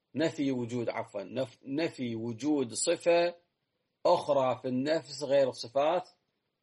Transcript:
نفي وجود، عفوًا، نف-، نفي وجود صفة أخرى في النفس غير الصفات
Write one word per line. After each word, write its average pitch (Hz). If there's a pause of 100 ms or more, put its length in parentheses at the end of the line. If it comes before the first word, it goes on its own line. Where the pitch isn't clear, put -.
(140)
نفي 139
وجود، 120
عفوًا، 104
نف-، 120
نفي 135
وجود 120
صفة 170 (720)
أخرى 135
في 131
النفس 139
غير 135
الصفات 143 (540)